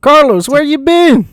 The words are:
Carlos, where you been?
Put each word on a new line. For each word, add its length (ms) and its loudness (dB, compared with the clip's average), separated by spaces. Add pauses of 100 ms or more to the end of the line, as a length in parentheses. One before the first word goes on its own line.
Carlos, 480 0
where 140 -2
you 160 -4
been? 540 0